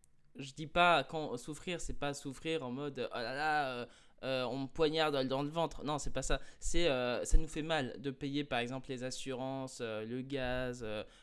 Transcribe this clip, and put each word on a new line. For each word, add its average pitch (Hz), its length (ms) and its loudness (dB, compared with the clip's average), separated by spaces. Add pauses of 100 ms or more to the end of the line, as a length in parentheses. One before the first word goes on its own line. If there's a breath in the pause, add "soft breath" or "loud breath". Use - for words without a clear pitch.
(340)
je 139 180 -10
dis 156 140 -8
pas 170 380 6
quand 143 320 -4
souffrir, 156 440 -6
c'est - 160 -4
pas 143 160 -2
souffrir 143 520 -4
en 123 80 -4
mode, « 131 400 -4
Oh 98 60 -4
là 120 180 -4
là, 151 320 2
euh, 120 180 -4 (380 loud breath)
euh, 127 220 0
on 131 160 -2
me 135 40 -4
poignarde 151 640 2
dans 135 160 0
le 143 40 -2
ventre. » 156 360 -2
Non, 143 160 0
c'est 135 120 -2
pas 135 100 0
ça. 139 180 2 (180 loud breath)
C'est, 127 300 6
euh, 123 360 2
ça - 140 8
nous 160 80 6
fait 151 160 -2
mal 151 380 0
de 135 100 -4
payer, 139 320 -2
par 139 160 -2
exemple, 123 300 -4
les 127 160 -6
assurances, 131 760 -6
euh, 110 240 -4
le 123 180 -4
gaz, 127 600 -2
euh, 107 220 -4 (180 loud breath)